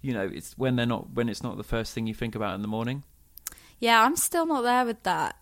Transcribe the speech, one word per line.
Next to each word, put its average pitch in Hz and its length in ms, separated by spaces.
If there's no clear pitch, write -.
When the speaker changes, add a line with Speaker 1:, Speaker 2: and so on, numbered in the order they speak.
Speaker 1:
you 131 100
know, 98 200
it's - 240
when 127 200
they're 120 100
not, 117 240
when 117 180
it's 104 140
not 117 140
the 104 80
first 113 280
thing 113 140
you 110 80
think 113 200
about 104 200
in 101 80
the 104 60
morning. 120 340
Speaker 2:
Yeah, 233 220
I'm 277 140
still 339 300
not 285 160
there 247 220
with 226 200
that. 160 380